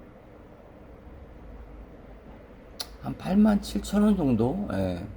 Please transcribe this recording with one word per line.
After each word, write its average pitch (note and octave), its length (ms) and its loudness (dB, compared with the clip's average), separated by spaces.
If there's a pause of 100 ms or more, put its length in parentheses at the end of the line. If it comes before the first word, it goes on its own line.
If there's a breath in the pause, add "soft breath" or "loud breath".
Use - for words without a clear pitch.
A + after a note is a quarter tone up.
(3000)
한 C3 120 -6
팔만 G3+ 460 4
칠천 - 400 -2
원 G#3 160 6
정도? C#3 560 2
예. F#2 320 -2 (120)